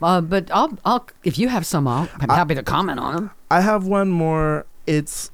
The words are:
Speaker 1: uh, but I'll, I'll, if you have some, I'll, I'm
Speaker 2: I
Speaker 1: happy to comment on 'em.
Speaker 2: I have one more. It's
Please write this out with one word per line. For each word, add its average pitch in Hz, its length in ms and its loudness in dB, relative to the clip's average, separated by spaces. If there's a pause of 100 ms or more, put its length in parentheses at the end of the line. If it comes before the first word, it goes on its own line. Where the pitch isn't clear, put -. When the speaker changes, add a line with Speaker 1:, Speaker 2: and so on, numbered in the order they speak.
Speaker 1:
uh, 175 200 4
but 180 320 -2
I'll, 240 320 2
I'll, 240 200 0 (180)
if 160 140 -2
you 233 120 2
have 208 160 -2
some, 147 220 0
I'll, 127 200 0 (140)
I'm 135 100 2
Speaker 2:
I 135 40 6
Speaker 1:
happy 160 200 2
to 135 80 -4
comment 156 360 -2
on 131 160 -4
'em. 202 160 -6 (200)
Speaker 2:
I 170 100 4
have 202 240 2
one 196 240 2
more. 156 560 0 (220)
It's 151 460 -2